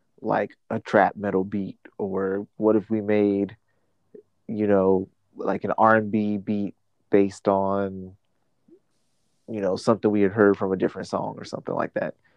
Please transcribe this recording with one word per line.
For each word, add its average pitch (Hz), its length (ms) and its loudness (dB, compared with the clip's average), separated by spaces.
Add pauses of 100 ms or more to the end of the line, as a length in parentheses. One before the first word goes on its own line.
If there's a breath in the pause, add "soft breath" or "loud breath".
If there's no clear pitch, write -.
(220)
like, - 360 -4 (120)
a 113 120 -4
trap 98 340 4
metal 95 300 -2
beat?" 98 340 -8 (180)
Or 98 480 -4 (120)
what 107 180 4
if 104 140 -2
we 110 100 -2
made, 101 560 0 (920)
you 107 200 -2
know, 95 400 4 (300)
like, - 260 -4
an 101 140 -2
R 110 180 6
and 107 160 0
B 104 260 0
beat 101 380 -4 (340)
based 101 380 2
on, 98 720 -2 (1300)
you 110 140 -8
know, 95 160 -2
something 110 340 0
we 104 100 0
had 98 120 2
heard 101 240 4
from 95 160 -2
a 95 40 0
different - 300 -4
song - 300 -6
or - 80 -14
something - 280 -8
like - 200 -4
that. - 220 -2 (220)